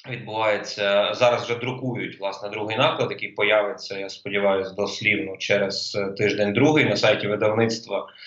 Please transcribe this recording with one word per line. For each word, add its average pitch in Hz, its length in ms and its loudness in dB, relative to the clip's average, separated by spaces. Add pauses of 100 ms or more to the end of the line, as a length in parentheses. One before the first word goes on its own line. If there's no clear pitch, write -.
відбувається, 104 1040 0
зараз 120 300 4
вже 120 120 -2
друкують, 120 640 -6
власне, 98 300 -8
другий 107 280 -6
наклад, 131 340 2
який 101 180 -10
появиться, 104 680 0
я 98 100 -8
сподіваюся, 98 640 -2
дослівно 101 640 -2
через, 101 580 -2
е, 98 220 -2
тиждень-другий 107 680 4
на 104 120 2
сайті 107 300 2
видавництва. 107 800 0 (200)